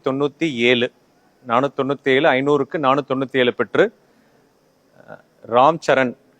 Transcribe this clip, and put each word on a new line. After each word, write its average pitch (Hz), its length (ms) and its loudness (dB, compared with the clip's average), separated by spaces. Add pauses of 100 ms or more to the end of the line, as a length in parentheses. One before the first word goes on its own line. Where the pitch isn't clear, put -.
தொண்ணூத்தி 143 500 -4
ஏழு, 120 380 0 (560)
நானூத்தி 127 300 -2
தொண்ணூத்தி 139 320 -4
ஏழு, 139 200 2
ஐந்நூறுக்கு 139 460 0
நானூத்தி 139 320 0
தொண்ணூத்தி 135 300 -4
ஏழு 123 160 0
பெற்று, 165 400 -2 (1160)
அஹ், - 120 -20 (280)
ராம் 131 280 4 (100)
சரண் 131 280 0 (240)